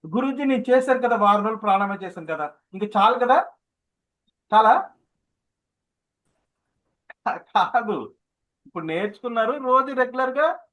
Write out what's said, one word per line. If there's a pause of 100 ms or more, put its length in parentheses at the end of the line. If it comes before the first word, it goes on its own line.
(140)
"గురూజీ
నేను
చేశాను
కదా
వారం
రోజులు
ప్రాణాయామం
చేశాను
కదా, (280)
ఇంక (120)
చాలు
కదా?" (1160)
చాలా (2500)
కా-, (120)
కాదు, (680)
ఇప్పుడు
నేర్చుకున్నారు, (180)
రోజు (100)
రెగ్యులర్
గా (260)